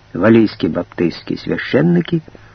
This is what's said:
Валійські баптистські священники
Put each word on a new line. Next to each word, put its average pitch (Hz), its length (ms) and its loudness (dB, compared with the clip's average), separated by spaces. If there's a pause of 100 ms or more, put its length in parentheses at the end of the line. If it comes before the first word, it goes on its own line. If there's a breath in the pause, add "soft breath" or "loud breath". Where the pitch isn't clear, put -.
(140)
Валійські 110 540 2
баптистські - 720 -6
священники 165 840 -2 (340 soft breath)